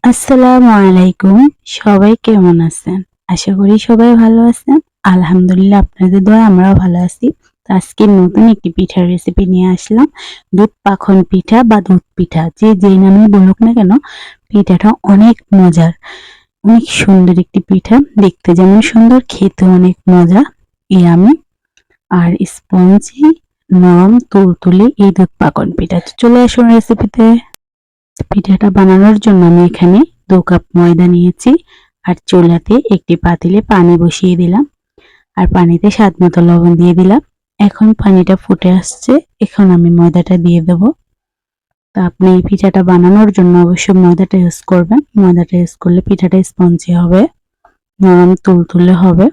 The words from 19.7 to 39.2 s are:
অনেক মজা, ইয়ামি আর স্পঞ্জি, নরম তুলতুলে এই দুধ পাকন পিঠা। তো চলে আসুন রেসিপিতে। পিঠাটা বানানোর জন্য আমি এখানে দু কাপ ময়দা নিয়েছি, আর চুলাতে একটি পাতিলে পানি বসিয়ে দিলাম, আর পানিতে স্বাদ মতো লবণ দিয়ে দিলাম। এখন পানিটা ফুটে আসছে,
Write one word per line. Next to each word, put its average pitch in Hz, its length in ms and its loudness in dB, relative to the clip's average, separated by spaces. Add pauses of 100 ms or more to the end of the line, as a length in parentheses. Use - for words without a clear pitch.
অনেক 180 180 0 (160)
মজা, 180 300 2 (480)
ইয়ামি 180 420 2 (760)
আর 175 200 -2 (220)
স্পঞ্জি, 196 680 -2 (480)
নরম 180 420 2 (180)
তুলতুলে 185 560 0 (180)
এই 196 120 2
দুধ 190 220 0
পাকন 170 280 -4 (100)
পিঠা। 175 280 -6
তো - 60 -20 (100)
চলে 240 260 2
আসুন 240 180 -2 (100)
রেসিপিতে। 226 520 -2 (1040)
পিঠাটা 196 400 -2
বানানোর 190 540 2
জন্য 196 160 2 (100)
আমি 175 200 2
এখানে 185 280 0 (280)
দু 190 100 0 (120)
কাপ 175 140 -2 (120)
ময়দা 175 400 2
নিয়েছি, 180 360 -2 (540)
আর 180 120 -4 (100)
চুলাতে 175 480 0 (200)
একটি 170 220 -6
পাতিলে 175 440 -4 (100)
পানি 175 320 2
বসিয়ে 180 340 -2
দিলাম, 180 280 -2 (720)
আর 185 180 -2
পানিতে 170 360 0
স্বাদ 196 220 -2 (100)
মতো 175 160 0 (100)
লবণ 175 320 2
দিয়ে 175 140 2
দিলাম। 190 260 0 (400)
এখন 208 280 0 (140)
পানিটা 190 340 2
ফুটে 185 360 -4
আসছে, - 400 -4 (320)